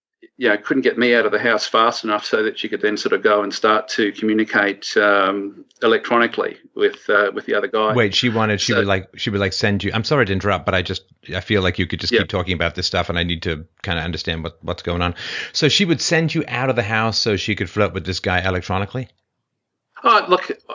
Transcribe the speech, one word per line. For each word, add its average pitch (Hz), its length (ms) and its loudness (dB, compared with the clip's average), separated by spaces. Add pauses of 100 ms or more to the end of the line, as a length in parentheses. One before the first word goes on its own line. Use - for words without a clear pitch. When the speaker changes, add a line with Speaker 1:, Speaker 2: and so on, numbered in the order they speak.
(380)
Speaker 1:
you 120 120 2
know, 104 80 4
couldn't 135 260 0
get 117 140 2
me 120 160 4
out 113 120 4
of 104 60 2
the 104 80 0
house 110 280 0
fast 117 360 2
enough 104 220 -2
so 107 180 0
that 110 140 -2
she 107 100 -6
could 101 140 -4
then 104 160 0
sort - 160 -2
of 95 80 0
go 104 220 4
and 98 100 -4
start 107 360 2
to 104 240 0
communicate, 107 840 0
um, 101 680 2 (180)
electronically 113 760 0 (180)
with, - 340 0
uh, 101 240 4
with 104 120 -8
the 110 80 -2
other 104 140 0
guy. 110 260 0
Speaker 2:
Wait, 110 220 2
she 123 140 2
wanted, 107 300 0
she - 140 -2
Speaker 1:
So 107 60 4
Speaker 2:
would 101 80 2
like, 95 280 0
she - 140 -4
would, 101 100 0
like, 95 140 0
send 101 300 0
you, 95 100 -4
I'm 110 100 -2
sorry 139 220 2
to 95 80 -2
interrupt, 95 320 -2
but 98 80 0
I 92 80 2
just, 90 220 -6 (300)
I 92 80 -4
feel 101 200 0
like 90 160 0
you 92 80 0
could 85 140 -6
just - 120 -4
Speaker 1:
Yeah. 113 100 4
Speaker 2:
keep 90 80 -4
talking 90 240 -2
about 82 220 0
this 87 120 -4
stuff 90 220 -2
and 85 100 -2
I 87 40 0
need 87 200 -4
to 80 220 -4 (180)
kinda 85 180 -4
understand 82 420 -6
what, 80 200 -10
what's 87 200 -8
going 87 200 -2
on. 87 100 0 (380)
So 151 180 0
she 165 160 2
would 165 160 0
send 165 320 0
you 160 140 -2
out 123 220 -2
of 123 60 0
the 113 80 0
house 110 360 0
so 107 180 2
she 101 180 -2
could 95 140 -4
flirt 101 240 0
with 87 120 -6
this 90 140 -4
guy 92 260 0
electronically? 95 640 -4 (960)
Speaker 1:
Oh, 220 220 6
look, - 240 0 (240)